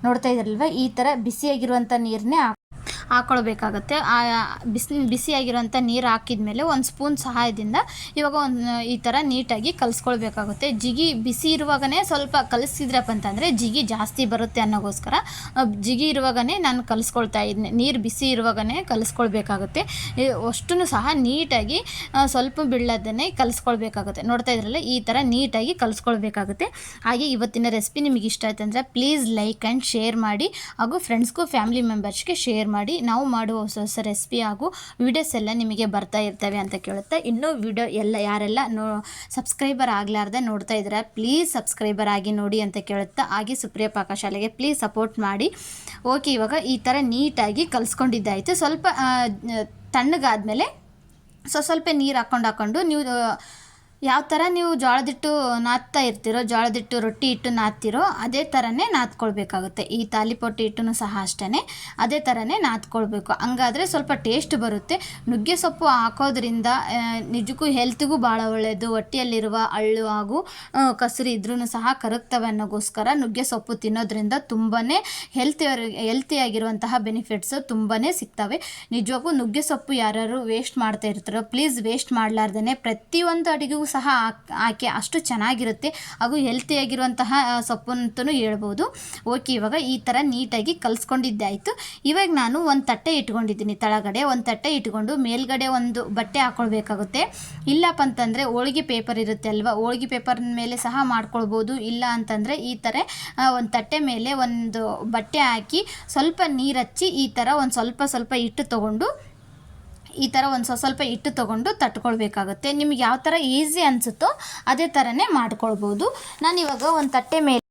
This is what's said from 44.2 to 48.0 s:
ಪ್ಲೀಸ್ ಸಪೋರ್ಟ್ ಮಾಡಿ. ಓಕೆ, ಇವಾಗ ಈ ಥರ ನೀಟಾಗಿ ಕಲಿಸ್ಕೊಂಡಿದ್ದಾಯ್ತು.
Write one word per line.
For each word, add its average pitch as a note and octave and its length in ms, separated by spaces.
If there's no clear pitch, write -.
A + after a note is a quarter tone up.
ಪ್ಲೀಸ್ C#4 320
ಸಪೋರ್ಟ್ A3 380
ಮಾಡಿ. G#3 340
ಓಕೆ, C#4 260
ಇವಾಗ A3 220
ಈ B3+ 140
ಥರ B3+ 220
ನೀಟಾಗಿ B3 640
ಕಲಿಸ್ಕೊಂಡಿದ್ದಾಯ್ತು. A3+ 880